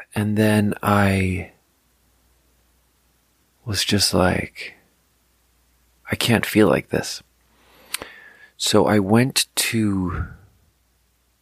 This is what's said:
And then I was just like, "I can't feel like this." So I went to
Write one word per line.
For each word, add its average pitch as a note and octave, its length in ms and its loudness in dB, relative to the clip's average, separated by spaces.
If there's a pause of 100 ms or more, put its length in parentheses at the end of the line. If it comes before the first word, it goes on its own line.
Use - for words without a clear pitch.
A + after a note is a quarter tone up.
(140)
And G#2+ 220 -2
then G#2+ 460 2
I G2 680 0 (2000)
was G#2 200 -6
just - 280 0
like, F2+ 600 -2 (1400)
"I G#2+ 60 -2
can't G#2+ 280 0
feel G#2+ 240 4
like C#2 200 0
this." - 340 -6 (1300)
So - 300 2
I G#2+ 120 2
went A2 480 0 (240)
to F#2+ 560 -4 (1160)